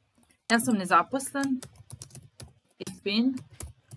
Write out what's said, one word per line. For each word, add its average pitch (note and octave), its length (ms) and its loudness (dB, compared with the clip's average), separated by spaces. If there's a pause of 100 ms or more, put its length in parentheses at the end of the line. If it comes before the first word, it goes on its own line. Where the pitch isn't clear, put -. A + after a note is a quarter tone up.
(520)
Ja A#3 80 4
sam A#3+ 160 2
nezaposlen. B3+ 880 2 (1160)
Ich - 260 -12
bin A#3 340 2 (600)